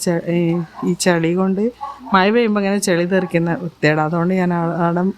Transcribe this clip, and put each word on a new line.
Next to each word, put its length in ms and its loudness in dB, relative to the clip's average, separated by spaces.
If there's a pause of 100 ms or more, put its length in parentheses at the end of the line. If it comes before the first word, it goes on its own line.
ചെ-, 180 0 (140)
ഈ, 40 2 (480)
ഈ 20 2 (140)
ചെളി 340 2
കൊണ്ട്, 240 0 (500)
മഴ 120 6 (100)
പെയ്യുമ്പോൾ 280 2
ഇങ്ങനെ 240 0
ചെളി 260 2
തെറിക്കുന്ന 380 0 (120)
വൃത്തികേടാ. 460 0
അതുകൊണ്ട് 320 0
ഞാൻ 160 0
ആ-, 60 -2 (220)
അവിടെ 180 0 (140)